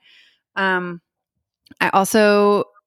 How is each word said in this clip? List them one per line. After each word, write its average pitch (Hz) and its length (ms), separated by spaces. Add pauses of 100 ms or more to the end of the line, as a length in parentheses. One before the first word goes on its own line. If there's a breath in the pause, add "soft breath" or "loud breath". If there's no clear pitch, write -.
(580 soft breath)
Um, 180 420 (840)
I 175 80
also 208 760 (220)